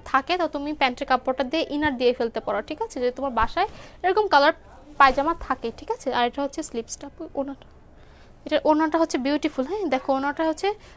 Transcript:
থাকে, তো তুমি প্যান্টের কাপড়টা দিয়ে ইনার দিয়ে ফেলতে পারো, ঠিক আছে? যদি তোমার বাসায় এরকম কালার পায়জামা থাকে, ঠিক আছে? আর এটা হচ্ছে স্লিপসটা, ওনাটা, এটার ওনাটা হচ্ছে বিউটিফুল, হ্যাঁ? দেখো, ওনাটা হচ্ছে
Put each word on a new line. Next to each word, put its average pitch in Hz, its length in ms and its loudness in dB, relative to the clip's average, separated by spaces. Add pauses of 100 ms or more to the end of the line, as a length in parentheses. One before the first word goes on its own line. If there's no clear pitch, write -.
থাকে, 277 320 0
তো 339 100 0
তুমি 294 260 -4
প্যান্টের 269 340 -2
কাপড়টা 254 360 0
দিয়ে 277 260 -2
ইনার 294 280 0
দিয়ে 247 160 4
ফেলতে 233 260 -4
পারো, 208 220 -4
ঠিক 302 200 -8
আছে? 453 200 -8
যদি 247 100 0
তোমার 262 200 -4
বাসায় 233 360 0 (360)
এরকম 381 240 2
কালার 302 260 6 (440)
পায়জামা 277 420 6
থাকে, 240 380 -4
ঠিক - 140 -8
আছে? 453 220 -6
আর 240 140 2
এটা 277 160 -4
হচ্ছে 277 200 -6
স্লিপসটা, - 460 -10 (260)
ওনাটা, 277 320 -8 (760)
এটার 294 180 0
ওনাটা 311 340 2
হচ্ছে 320 200 2
বিউটিফুল, 285 480 -2
হ্যাঁ? 403 200 -4
দেখো, 262 280 0
ওনাটা 277 300 -2
হচ্ছে 320 300 0 (240)